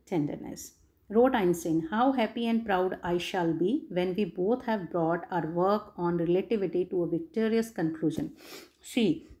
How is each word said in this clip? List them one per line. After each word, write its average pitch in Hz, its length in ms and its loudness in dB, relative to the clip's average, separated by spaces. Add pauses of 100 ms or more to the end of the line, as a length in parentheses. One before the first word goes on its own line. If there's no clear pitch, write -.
tenderness. - 640 -4 (380)
Wrote 247 240 6
Einstein, 170 560 2
"How 247 220 4
happy 233 360 0
and 226 180 2
proud 185 360 0
I 175 140 0
shall 175 360 0
be 196 360 0
when 180 260 -2
we 208 100 0
both 196 400 -2
have 208 260 -4
brought 170 400 0
our 165 200 -2
work 190 460 0
on 175 220 0
relativity 180 680 0
to 180 160 -2
a 170 40 0
victorious 220 640 0
conclusion." 160 600 -2 (480)
See, - 460 0 (140)